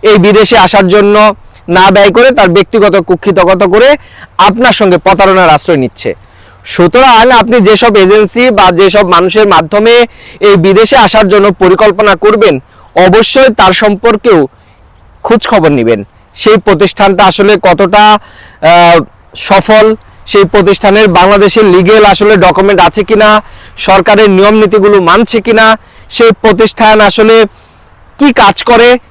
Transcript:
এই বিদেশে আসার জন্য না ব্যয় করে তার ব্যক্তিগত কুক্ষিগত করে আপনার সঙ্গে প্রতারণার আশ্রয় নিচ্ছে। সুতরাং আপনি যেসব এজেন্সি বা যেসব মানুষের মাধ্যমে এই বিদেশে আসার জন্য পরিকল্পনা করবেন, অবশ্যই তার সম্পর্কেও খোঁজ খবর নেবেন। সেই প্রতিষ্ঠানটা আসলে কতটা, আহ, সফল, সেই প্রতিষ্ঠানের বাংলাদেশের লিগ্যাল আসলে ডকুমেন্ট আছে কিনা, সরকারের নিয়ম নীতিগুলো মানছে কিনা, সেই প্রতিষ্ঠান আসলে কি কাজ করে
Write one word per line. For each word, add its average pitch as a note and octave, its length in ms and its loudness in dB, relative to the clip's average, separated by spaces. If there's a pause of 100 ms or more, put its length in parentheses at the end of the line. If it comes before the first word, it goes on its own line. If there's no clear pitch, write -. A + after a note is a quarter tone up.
এই G#3+ 160 2
বিদেশে G#3 400 2
আসার G3 300 0
জন্য G#3 280 0 (520)
না F#3 220 0
ব্যয় G3+ 260 2
করে A#3+ 140 2
তার G#3 180 0
ব্যক্তিগত G3 460 -2 (140)
কুক্ষিগত F3+ 540 -2 (100)
করে A3 160 2 (500)
আপনার A3 400 0
সঙ্গে F#3 200 0
প্রতারণার F#3 580 0
আশ্রয় D3+ 260 -2
নিচ্ছে। - 280 -8 (540)
সুতরাং A#3 600 0 (160)
আপনি A3+ 200 -2
যেসব G#3 360 0
এজেন্সি G#3 540 0
বা G3+ 200 0
যেসব F#3+ 380 0
মানুষের F#3 400 0
মাধ্যমে G3+ 460 0 (460)
এই G3+ 160 2
বিদেশে G3 400 0
আসার A3 320 0
জন্য G3+ 240 0
পরিকল্পনা G3 640 0
করবেন, G#3 380 0 (520)
অবশ্যই A3+ 520 0
তার F#3+ 140 2
সম্পর্কেও G#3 680 -2 (840)
খোঁজ A3 240 0
খবর E3 240 0
নেবেন। A#2 300 -2 (360)
সেই G#3+ 300 0
প্রতিষ্ঠানটা G3 580 -2
আসলে G3 280 0 (100)
কতটা, G3 500 0
আহ, F3 840 0 (380)
সফল, G#3+ 480 0 (420)
সেই G3 180 0
প্রতিষ্ঠানের G3+ 640 0
বাংলাদেশের G3+ 680 0
লিগ্যাল G3+ 300 2
আসলে G#3 320 0
ডকুমেন্ট F#3+ 440 0
আছে F3 240 -2
কিনা, G#3+ 240 0 (480)
সরকারের G3+ 540 0
নিয়ম G3 240 2
নীতিগুলো G#3 460 0
মানছে G3 400 -2
কিনা, A3 260 -2 (420)
সেই A#3 220 0 (120)
প্রতিষ্ঠান G#3+ 580 0
আসলে A3 360 0 (840)
কি C#4+ 140 0
কাজ G3+ 300 0
করে A#3 260 2 (220)